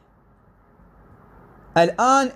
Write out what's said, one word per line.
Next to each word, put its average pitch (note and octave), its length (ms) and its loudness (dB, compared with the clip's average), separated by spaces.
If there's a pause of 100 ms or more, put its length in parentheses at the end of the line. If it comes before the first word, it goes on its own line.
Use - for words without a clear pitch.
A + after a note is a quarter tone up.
(1800)
الآن B3+ 580 0